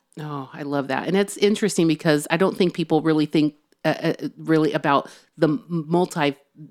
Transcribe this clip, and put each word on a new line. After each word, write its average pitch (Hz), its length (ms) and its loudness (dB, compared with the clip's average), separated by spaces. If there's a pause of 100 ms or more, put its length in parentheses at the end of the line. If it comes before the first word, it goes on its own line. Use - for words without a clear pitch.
(200)
Oh, 147 340 -10
I 165 80 -14
love 143 280 -4
that. 131 180 -2
And 180 100 0
it's 202 200 -2
interesting 202 500 2
because 151 420 2
I 165 80 0
don't 190 180 2
think 180 200 0
people 160 260 2
really 156 240 2
think, 151 300 0 (280)
uh, 156 200 0
uh, 165 100 0 (240)
really 156 340 2
about 147 380 0 (280)
the 160 100 2
m-, 151 200 -2
multi, 165 680 -2 (360)